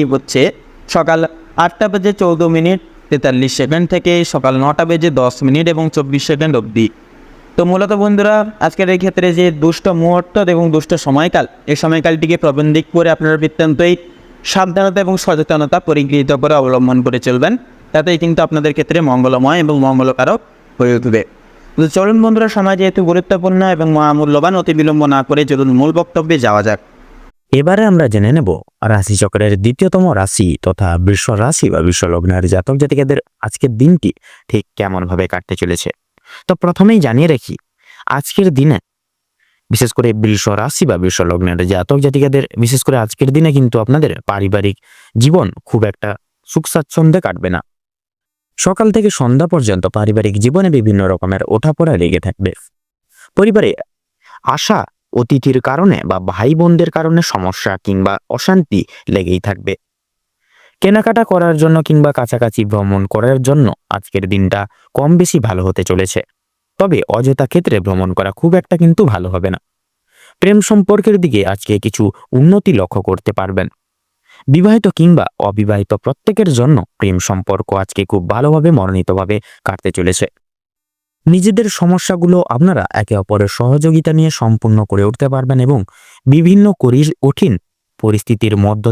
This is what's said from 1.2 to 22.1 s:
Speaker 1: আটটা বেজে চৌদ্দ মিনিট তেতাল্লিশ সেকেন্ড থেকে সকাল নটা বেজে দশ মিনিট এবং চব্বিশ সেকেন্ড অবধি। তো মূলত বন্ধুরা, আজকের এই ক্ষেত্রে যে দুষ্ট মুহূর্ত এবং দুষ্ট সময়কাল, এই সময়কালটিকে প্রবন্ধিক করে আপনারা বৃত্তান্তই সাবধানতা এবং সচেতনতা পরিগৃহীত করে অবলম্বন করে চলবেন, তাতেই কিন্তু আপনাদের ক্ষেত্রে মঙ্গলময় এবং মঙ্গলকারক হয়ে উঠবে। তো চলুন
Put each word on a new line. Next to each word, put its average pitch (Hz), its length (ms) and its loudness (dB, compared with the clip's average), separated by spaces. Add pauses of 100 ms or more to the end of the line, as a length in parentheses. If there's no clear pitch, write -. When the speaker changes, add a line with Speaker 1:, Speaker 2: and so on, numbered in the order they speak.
Speaker 1:
আটটা 175 300 0
বেজে 202 260 -2
চৌদ্দ 170 340 0
মিনিট 165 320 0 (280)
তেতাল্লিশ 131 460 0
সেকেন্ড 160 360 -2
থেকে 175 220 0 (140)
সকাল 131 320 -2
নটা 147 280 0
বেজে 165 260 0
দশ 127 320 0
মিনিট 143 240 0
এবং 160 220 -2
চব্বিশ 139 360 -4
সেকেন্ড 156 300 -2
অবধি। 110 320 -2 (680)
তো - 120 0
মূলত 185 280 0
বন্ধুরা, 208 420 0 (240)
আজকের 180 300 -2
এই 185 140 0
ক্ষেত্রে 185 300 0
যে 180 180 2
দুষ্ট 156 360 -2
মুহূর্ত 175 480 0 (180)
এবং 170 180 0
দুষ্ট 156 220 -2
সময়কাল, 156 520 0 (220)
এই 143 160 -2
সময়কালটিকে 165 540 0
প্রবন্ধিক 151 560 0
করে 170 160 2
আপনারা 156 280 0
বৃত্তান্তই 160 560 0 (500)
সাবধানতা 190 580 0
এবং 185 160 -2
সচেতনতা 156 600 0
পরিগৃহীত 143 520 0
করে 143 220 0
অবলম্বন 127 500 2
করে 123 160 -2
চলবেন, 131 340 0 (380)
তাতেই 156 260 0
কিন্তু 165 240 0
আপনাদের 151 320 0
ক্ষেত্রে 156 280 -2
মঙ্গলময় 131 580 2
এবং 151 200 0
মঙ্গলকারক 131 600 0 (380)
হয়ে 123 180 2
উঠবে। 117 260 0 (540)
তো 156 120 2
চলুন 196 340 0